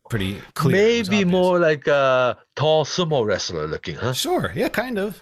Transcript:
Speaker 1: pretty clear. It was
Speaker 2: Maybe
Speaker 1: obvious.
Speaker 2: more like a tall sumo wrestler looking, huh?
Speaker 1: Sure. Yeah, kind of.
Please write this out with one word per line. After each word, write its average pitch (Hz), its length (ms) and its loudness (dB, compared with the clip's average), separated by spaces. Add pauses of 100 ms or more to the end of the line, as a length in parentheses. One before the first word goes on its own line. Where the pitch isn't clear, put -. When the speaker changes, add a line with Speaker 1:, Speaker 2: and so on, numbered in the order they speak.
Speaker 1:
pretty 98 300 -4 (140)
clear. 170 220 2
It 233 240 4
was 190 100 -4
Speaker 2:
Maybe 208 140 2
Speaker 1:
obvious. 180 80 2
Speaker 2:
more 180 280 2
like 156 280 0
a 131 500 2 (180)
tall 156 300 2
sumo 156 400 0
wrestler 87 420 -2
looking, 78 280 -8
huh? 110 180 -4
Speaker 1:
Sure. 240 420 -2
Yeah, 202 140 -2
kind 240 300 -4
of. 202 220 -6